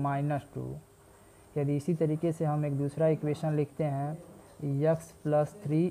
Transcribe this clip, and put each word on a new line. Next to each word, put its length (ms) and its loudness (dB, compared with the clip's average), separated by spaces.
minus 500 -2
two। 120 -8
यदि 180 2
इसी 180 0
तरीके 380 0
से 140 -2
हम 200 0
एक 120 -2
दूसरा 300 2
equation 480 0
लिखते 280 -2
हैं, 340 -4
x 260 0
plus 280 2
three 280 2